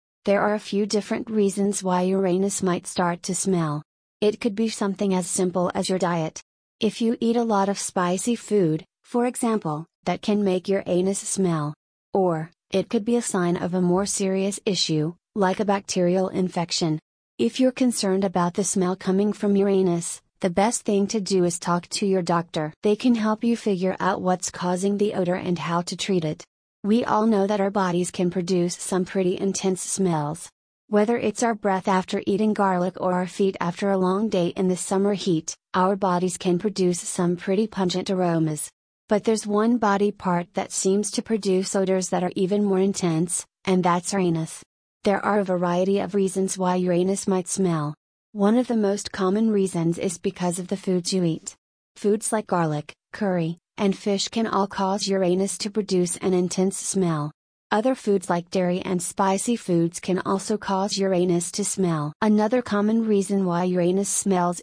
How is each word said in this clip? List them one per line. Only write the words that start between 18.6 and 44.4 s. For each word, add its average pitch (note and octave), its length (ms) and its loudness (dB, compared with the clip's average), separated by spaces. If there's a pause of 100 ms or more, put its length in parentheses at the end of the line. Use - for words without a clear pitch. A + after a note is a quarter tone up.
smell F#3 320 0
coming G3 380 0
from G3+ 240 2
your G3 100 4
anus, F#3 540 2 (180)
the G3 100 0
best G3 340 0
thing G3+ 240 2
to A3 120 -2
do F#3 240 2
is F3 160 0
talk F3 300 -2
to - 160 -4
your F#3+ 160 2
doctor. E3 600 -2
They G#3 140 4
can A#3+ 200 2
help G#3+ 280 0
you A#3 140 2
figure F#3+ 420 0
out F#3 220 0
what's F3+ 280 -2
causing F#3 500 -2
the G#3 160 0
odor F3+ 200 0
and F3 240 -2
how E3+ 220 -2
to F3 160 -8
treat F3+ 260 -2
it. D#3 220 -6 (360)
We A3 220 2
all G#3+ 240 2
know G3+ 180 4
that G#3 140 0
our G3 120 0
bodies F3+ 380 0
can F3 220 0
produce F3+ 460 0
some F#3 260 -2
pretty F#3 340 -2
intense F#3+ 440 -2
smells. D#3+ 680 -2 (400)
Whether G#3 280 2
it's - 240 -2
our A#3 140 0
breath F#3+ 320 0
after F#3+ 400 0
eating G#3 260 2
garlic F#3 480 0
or F#3 120 0
our F3+ 120 0
feet F#3+ 340 0
after F3 300 -2
a G3 80 2
long F#3+ 320 0
day F3+ 200 2
in F#3 180 0
the F3+ 100 2
summer G3 380 0
heat, E3+ 400 -2 (180)
our F#3+ 220 2
bodies F3+ 420 0
can F3 220 0
produce F3+ 400 0
some F3 360 0
pretty G3 300 0
pungent F#3 460 -2
aromas. E3 580 0 (400)
But G#3 140 2
there's A3 240 0
one A3 300 2
body G#3 340 2
part F3 420 -2
that - 180 -4
seems G3 400 0
to A3 120 -4
produce G3 520 0
odors F#3+ 340 0
that F3+ 140 0
are F3+ 120 -2
even G#3 280 0
more G3 140 2
intense, F3+ 640 0 (220)
and F#3 180 2
that's F3 300 0
our G3 60 0
anus. E3 420 -2 (420)